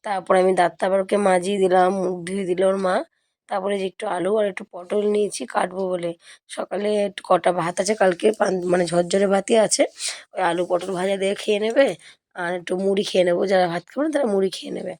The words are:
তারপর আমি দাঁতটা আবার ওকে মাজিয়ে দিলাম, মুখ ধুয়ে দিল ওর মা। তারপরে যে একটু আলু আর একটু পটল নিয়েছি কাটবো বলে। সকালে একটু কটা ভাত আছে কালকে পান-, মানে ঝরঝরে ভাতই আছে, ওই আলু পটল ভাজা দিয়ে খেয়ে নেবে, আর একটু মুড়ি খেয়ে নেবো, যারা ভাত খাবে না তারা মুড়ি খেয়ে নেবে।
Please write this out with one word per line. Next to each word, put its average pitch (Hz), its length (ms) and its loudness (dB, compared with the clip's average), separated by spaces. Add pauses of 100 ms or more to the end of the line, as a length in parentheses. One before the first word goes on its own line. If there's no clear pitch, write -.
তারপর 190 320 -2
আমি 185 200 6
দাঁতটা 175 300 2
আবার 190 160 2
ওকে 196 160 0
মাজিয়ে 196 400 2
দিলাম, 185 380 4
মুখ 185 300 -4
ধুয়ে 190 200 -6
দিল 180 180 -2
ওর 190 140 2
মা। 190 180 -2 (540)
তারপরে 202 300 -4
যে 190 60 -4
একটু 190 220 -8
আলু 180 300 -2
আর 214 80 2
একটু 196 260 -6
পটল 185 360 -4
নিয়েছি 208 380 -2
কাটবো 190 440 -4
বলে। 170 220 -4 (360)
সকালে 208 420 -6 (140)
একটু 196 220 -6
কটা 180 260 4
ভাত 175 280 -2
আছে 196 160 0
কালকে 190 360 2
পান-, 190 340 -2
মানে 180 200 2
ঝরঝরে 175 420 2
ভাতই 196 300 2
আছে, 220 260 2 (480)
ওই 190 100 -4
আলু 175 240 0
পটল 180 280 -2
ভাজা 190 240 -2
দিয়ে 196 180 -2
খেয়ে 208 240 -2
নেবে, 226 280 2 (480)
আর 175 200 -6
একটু 175 220 -6
মুড়ি 196 260 0
খেয়ে 185 220 2
নেবো, 175 220 2
যারা 185 200 4
ভাত 170 180 -4
খাবে 269 180 -6
না 320 80 0
তারা 277 160 0
মুড়ি 190 220 0
খেয়ে 185 240 -10
নেবে। 185 260 -10